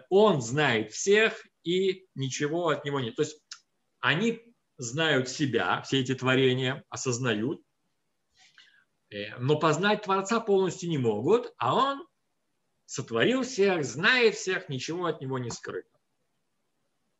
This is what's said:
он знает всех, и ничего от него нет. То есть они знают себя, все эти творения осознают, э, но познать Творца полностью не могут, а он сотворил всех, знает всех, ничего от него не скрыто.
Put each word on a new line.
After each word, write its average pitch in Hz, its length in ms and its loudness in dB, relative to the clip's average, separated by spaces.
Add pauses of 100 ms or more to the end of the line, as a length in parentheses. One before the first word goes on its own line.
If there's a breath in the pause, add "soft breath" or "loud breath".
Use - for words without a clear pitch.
он 196 320 6
знает 120 520 0
всех, 220 540 2 (160)
и 185 520 -2
ничего 147 540 -2
от 143 180 0
него 139 140 -2
нет. 117 160 -6
То 151 60 0
есть - 160 -6 (640)
они 185 400 0 (380)
знают 131 500 0
себя, 117 540 0
все 135 180 0
эти 127 140 -2
творения 131 760 2
осознают, 120 720 -2 (1500 soft breath)
э, 104 280 -10
но 139 200 2
познать 175 440 2
Творца 196 380 -2
полностью 190 480 0
не 160 100 0
могут, 127 600 0
а 123 160 0
он 277 320 0 (800)
сотворил 143 560 0
всех, 185 420 0
знает 214 520 2
всех, 185 320 -6
ничего 151 380 -6
от 160 140 -4
него 131 180 -6
не 120 120 -6
скрыто. - 380 -12 (1300)